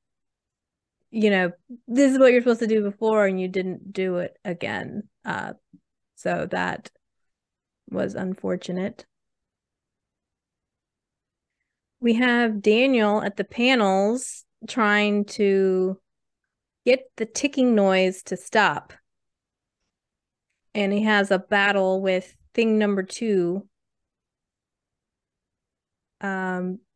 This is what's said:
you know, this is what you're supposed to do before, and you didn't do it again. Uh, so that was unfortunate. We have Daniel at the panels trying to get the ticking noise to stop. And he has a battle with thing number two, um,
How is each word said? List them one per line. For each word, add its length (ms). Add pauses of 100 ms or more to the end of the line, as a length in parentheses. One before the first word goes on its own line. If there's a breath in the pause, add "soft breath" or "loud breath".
(1120)
you 180
know, 220 (340)
this 280
is 40
what 140
you're 80
supposed 220
to 60
do 140
before, 440
and 120
you 120
didn't 420
do 280
it 260
again. 640 (160)
Uh, 260 (640)
so 360
that 400 (1000)
was 240
unfortunate. 880 (3000)
We 140
have 480
Daniel 600
at 140
the 80
panels 1040 (240)
trying 560
to 720 (880)
get 160 (160)
the 80
ticking 500
noise 480
to 140
stop. 560 (1800)
And 200
he 100
has 260
a 100
battle 640
with 320 (220)
thing 240
number 240
two, 640 (2500)
um, 600 (160)